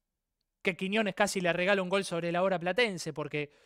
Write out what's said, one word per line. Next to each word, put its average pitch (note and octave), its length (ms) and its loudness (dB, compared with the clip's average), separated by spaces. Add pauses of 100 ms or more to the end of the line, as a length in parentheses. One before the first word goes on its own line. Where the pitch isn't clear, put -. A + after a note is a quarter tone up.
(640)
que F#3 140 0
Quiñones G3 380 0
casi G3+ 260 2
le F3 120 2
regala F#3 300 2
un F3+ 60 -4
gol F#3+ 160 0
sobre E3+ 280 -4
la F3 100 2
hora F#3+ 140 2
a E3 40 -2
Platense F#3 520 0
porque D3 380 -6 (160)